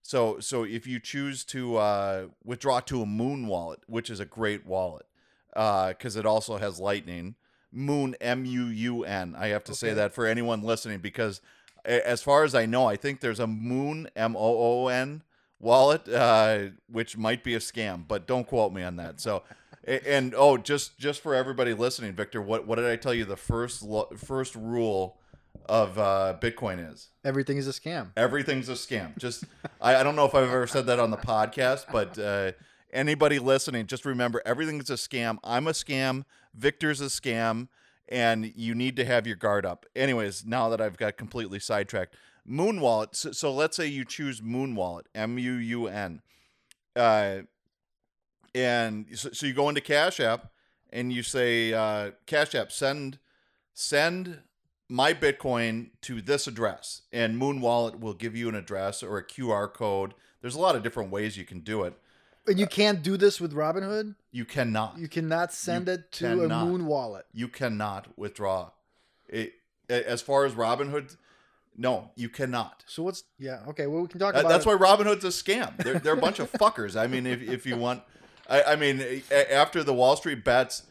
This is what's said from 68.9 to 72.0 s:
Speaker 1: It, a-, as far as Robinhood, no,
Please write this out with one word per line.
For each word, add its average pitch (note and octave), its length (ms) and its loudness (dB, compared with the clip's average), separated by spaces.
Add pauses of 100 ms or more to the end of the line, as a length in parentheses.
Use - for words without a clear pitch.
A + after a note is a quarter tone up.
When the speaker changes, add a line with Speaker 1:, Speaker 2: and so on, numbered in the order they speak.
Speaker 1:
It, A2+ 260 -6 (360)
a-, B2 180 0
as A#2+ 140 -4
far C#3 220 4
as C3+ 80 2
Robinhood, C3 640 -2 (600)
no, A#2 380 -2